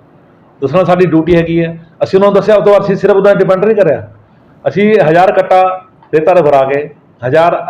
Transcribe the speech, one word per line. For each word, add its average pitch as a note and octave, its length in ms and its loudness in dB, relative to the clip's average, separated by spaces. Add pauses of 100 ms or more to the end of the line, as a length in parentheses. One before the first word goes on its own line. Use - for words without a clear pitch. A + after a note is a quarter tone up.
(600)
ਦੱਸਣਾ C#3+ 240 -2
ਸਾਡੀ F3 220 2
ਡਿਊਟੀ D#3+ 300 0
ਹੈਗੀ E3 260 -2
ਹੈ। E3 160 -8 (240)
ਅਸੀਂ F#3+ 160 -2
ਉਹਨਾਂ G3+ 120 2
ਨੂੰ G3 40 0
ਦੱਸਿਆ, G3 220 2
ਉਸ F#3 80 0
ਤੋਂ G3+ 80 2
ਬਾਅਦ G3 120 2
ਅਸੀਂ F3+ 120 -2
ਸਿਰਫ G3 200 0
ਉਹਦਾ G3 180 2
ਡਿਪੈਂਡ F#3 300 0
ਨਹੀਂ G#3+ 120 0
ਕਰਿਆ, C#3 320 -2 (560)
ਅਸੀਂ G#3 360 0
ਹਜ਼ਾਰ F3 320 2
ਕੱਟਾ F#3 300 0 (520)
ਰੇਤਾ D#3 200 0
ਦੇ F3 80 2
ਭਰਾ C#3 220 2
ਕੇ, C#3 240 -4 (340)
ਹਜ਼ਾਰ D#3+ 340 0 (140)